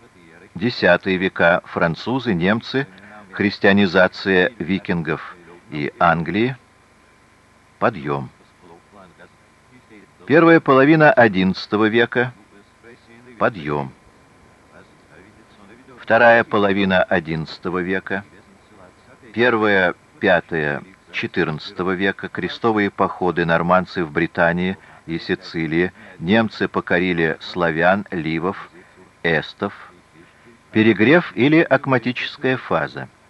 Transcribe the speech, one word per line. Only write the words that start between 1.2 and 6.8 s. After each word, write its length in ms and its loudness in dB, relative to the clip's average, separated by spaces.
французы, 720 -4
немцы, 520 -2
христианизация 1300 2
викингов 760 -6
и 280 -8
Англии, 580 0